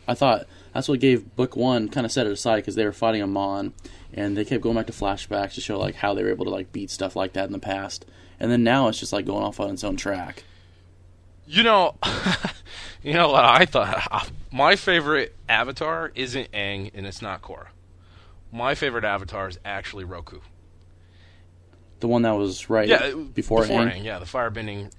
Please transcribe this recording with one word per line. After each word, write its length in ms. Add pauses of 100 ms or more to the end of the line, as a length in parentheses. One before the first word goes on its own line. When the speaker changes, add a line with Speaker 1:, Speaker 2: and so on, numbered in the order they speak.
Speaker 1:
I 80
thought 320 (260)
that's 140
what 140
gave 340
book 220
one, 320
kinda 180
set 180
it 60
aside, 320
'cause 120
they 100
were 80
fighting 280
Amon, 520 (400)
and 240
they 80
kept 180
going 140
back 100
to 60
flashbacks 600
to 60
show, 160
like, 180
how 180
they 100
were 80
able 140
to, 60
like, 200
beat 180
stuff 280
like 160
that 140
in 40
the 80
past. 460 (340)
And 100
then 140
now 240
it's 120
just, 120
like, 140
going 180
off 160
on 120
its 120
own 140
track. 480 (1000)
Speaker 2:
You 180
know, 380
<laughs> 1000
you 100
know 160
what 140
I 220
thought? 680 (100)
<laughs> 100
My 260
favorite 580 (140)
Avatar 680
isn't 380
Aang, 420
and 100
it's 160
not 200
Korra. 260 (840)
My 220
favorite 300
Avatar 460
is 160
actually 400
Roku. 340 (1600)
Speaker 1:
The 80
one 160
that 80
was 380
right 180
Speaker 2:
Yeah, 240
Speaker 1:
before 500
Speaker 2:
before 40
Speaker 1:
Aang? 280
Speaker 2:
Aang, 100
yeah, 160
the 60
Firebending, 720